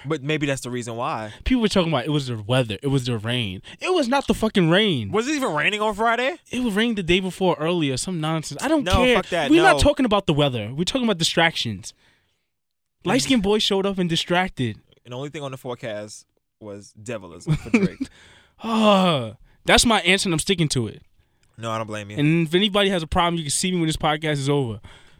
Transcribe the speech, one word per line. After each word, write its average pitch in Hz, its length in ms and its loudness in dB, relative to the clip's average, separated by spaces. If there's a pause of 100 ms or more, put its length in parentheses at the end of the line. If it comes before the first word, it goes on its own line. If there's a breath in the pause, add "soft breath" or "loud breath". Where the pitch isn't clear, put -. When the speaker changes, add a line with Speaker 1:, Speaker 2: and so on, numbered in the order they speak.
Speaker 1:
But 143 160 -4
maybe 147 240 -2
that's 139 160 -2
the 123 80 -8
reason 120 260 -6
why. 117 380 -6 (100)
Speaker 2:
People 254 160 2
were 220 80 2
talking 170 240 2
about 127 140 0
it 160 40 -4
was 143 180 -2
the 117 120 -6
weather. 113 420 0
It 143 40 -2
was 135 180 0
the 120 140 -4
rain. 110 420 -4 (180 loud breath)
It 349 140 -2
was 302 160 2
not 269 180 0
the 233 60 2
fucking 190 380 2
rain. 165 400 2
Speaker 1:
Was 226 180 -2
it 311 60 0
even 262 200 -2
raining 185 280 0
on 214 120 0
Friday? 233 420 0 (140)
Speaker 2:
It 247 120 -4
was 240 100 0
raining 220 220 2
the 202 80 -4
day 175 180 2
before 185 400 0
earlier. 156 380 0
Some 180 220 -6
nonsense. 156 420 -4
I 240 60 -2
don't 294 160 2
Speaker 1:
No, 180 80 0
Speaker 2:
care. 240 240 4
Speaker 1:
fuck 185 140 0
that. 170 200 0
Speaker 2:
We're 330 120 6
not 339 140 8
Speaker 1:
No. 277 60 0
Speaker 2:
talking 277 240 4
about 202 200 2
the 175 80 2
weather. 123 380 0
We're 151 120 -4
talking 254 200 -2
about 208 140 0
distractions. 160 720 0 (1120)
Light-skinned 240 380 2
boy 202 160 2
showed 196 280 0
up 196 120 -2
and 180 100 0
distracted. 165 720 -2 (260)
Speaker 1:
And 120 80 -16
the 123 40 -10
only 139 120 -8
thing 147 140 -12
on 139 80 -8
the 131 80 -12
forecast 107 680 -10 (340)
was 101 400 -16
devilism 104 580 -6
for 233 120 -12
Drake. 220 440 0
Speaker 2:
<laughs> - 40 -20 (460 soft breath)
Ah, 185 720 2 (300)
that's 208 180 6
my 220 160 4
answer, 185 280 2
and 180 40 0
I'm 156 60 0
sticking 170 300 0
to 120 180 -2
it. - 160 -14 (560)
Speaker 1:
No, 113 120 -8
I 110 60 -2
don't 110 100 -4
blame 104 240 -10
you. 104 60 -10
Speaker 2:
And 160 300 2
if 151 80 -8
anybody 202 340 2
has 190 140 0
a 160 40 -10
problem, 170 300 2
you 170 60 -4
can 147 80 -6
see 185 200 -2
me 180 80 -2
when 165 80 0
this 156 100 -2
podcast 156 420 -2
is 139 100 -4
over. 131 320 -2 (400 soft breath)